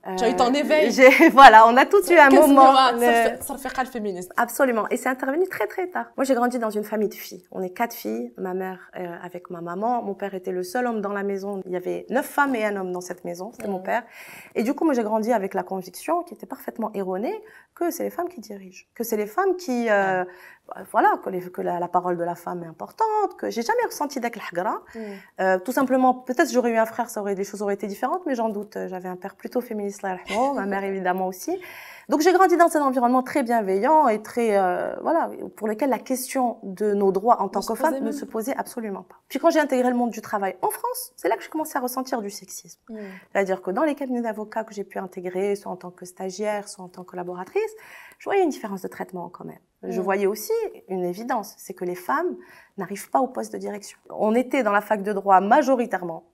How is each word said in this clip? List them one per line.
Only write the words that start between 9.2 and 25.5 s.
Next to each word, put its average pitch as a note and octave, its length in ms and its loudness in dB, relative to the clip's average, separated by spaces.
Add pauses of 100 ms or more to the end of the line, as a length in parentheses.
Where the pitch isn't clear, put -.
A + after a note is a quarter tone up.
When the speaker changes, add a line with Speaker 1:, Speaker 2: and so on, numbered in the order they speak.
Speaker 1:
avec F3 140 -16 (120)
ma E3+ 60 -12
maman. F#3 320 -4 (160)
Mon G3 60 -8
père G3 260 -8
était F#3 200 -8
le - 20 -6 (100)
seul B3 160 -2
homme A3+ 180 -4
dans G#3 140 -6
la G3 120 -6
maison. G3 200 -8 (140)
Il F3+ 60 -10
y F3+ 100 -6
avait F3 180 -6 (160)
neuf D4 200 -2
femmes C#4 220 0
et G#3+ 120 -2
un G3+ 100 -4
homme F#3 160 -6
dans F3+ 120 -8
cette F3+ 200 -12
maison. F3 240 -10
C'était G#3+ 240 -8
mon F#3 80 -8
Speaker 2:
Mhm. F#3+ 60 -6
Speaker 1:
père. A#3 140 -2 (500)
Et A#3+ 140 0
du C#4+ 80 0
coup, E4+ 100 -2
moi, D4 120 4
j'ai A3 120 -2
grandi A3 200 0 (100)
avec F#3+ 200 -6
la F3+ 120 -8
conviction, F#3 420 -6 (120)
qui - 100 -18
était - 180 -16
parfaitement - 360 -8 (100)
erronée, G3+ 380 -6 (400)
que F4 160 -2
c'est C4 140 -8
les G3+ 100 -10
femmes F4 160 -6
qui C4+ 60 -16 (120)
dirigent, F#3+ 320 -20 (120)
que A3+ 120 -6
c'est A3 160 -2
les G#3 120 -10
femmes F#4+ 180 2 (100)
qui... B3 140 -4 (120)
Euh, F#3+ 340 2 (520)
Speaker 2:
Ouais. F#3+ 80 -16 (100)
Speaker 1:
voilà, D#4+ 160 4 (120)
que, G3 120 -8
les, F3+ 80 -4 (140)
que F#3+ 120 -8
la, F3 60 -2 (100)
la F3 120 -10
parole F3+ 260 0
de E3+ 100 -4
la E3+ 120 -8
femme F3+ 200 -8
est E3 120 -14
importante, G#4+ 540 -2 (100)
que G#3 140 -6
j'ai A#3 160 -4
jamais A#4+ 220 0
ressenti C#4 300 -6
d'ak A#3 180 -6
l'hagra. F#3+ 360 -6
Speaker 2:
Mhm. - 240 -16 (400)
Speaker 1:
Euh, F#3 260 2